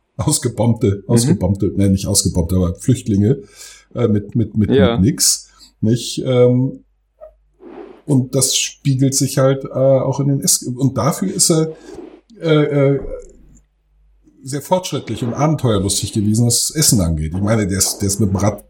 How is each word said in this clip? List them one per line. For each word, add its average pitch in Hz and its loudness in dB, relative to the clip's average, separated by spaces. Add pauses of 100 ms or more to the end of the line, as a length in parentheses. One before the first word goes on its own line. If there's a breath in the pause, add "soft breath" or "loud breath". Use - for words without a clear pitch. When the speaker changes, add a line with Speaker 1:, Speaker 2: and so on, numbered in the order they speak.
(180)
Speaker 1:
Ausgebombte, 117 0
Speaker 2:
Mhm. - -6
Speaker 1:
ausgebombte, 104 2
ne, 98 2
nicht 95 0
ausgebombte, 90 0
aber 90 0
Flüchtlinge, 117 0 (520 loud breath)
äh, 120 2
mit, 104 -2
mit, 110 -2
mit, 104 2
Speaker 2:
Ja. 123 4
Speaker 1:
mit 92 2
nix. - 0 (320 soft breath)
Nicht? 117 -2
Ähm, 127 2 (1200)
und 135 0
das 135 0
spiegelt 135 -2
sich - -2
halt, 135 2
äh, - -12
auch 135 2
in 139 -2
den 139 0
Ess-, - 0
und 127 -2
dafür 165 -2
ist - 0
er, 160 2 (680 loud breath)
äh, 143 2
äh, 131 -4 (1400)
sehr 135 -8
fortschrittlich 151 -4
und 117 -4
abenteuerlustig 117 0
gewesen, 107 2
was - -2
Essen 147 2
angeht. 78 -2
Ich 95 -4
meine, 107 0
der 92 -4
ist, - -4
der 101 -2
ist - -2
mit 101 2
dem 98 0
Rad 101 -2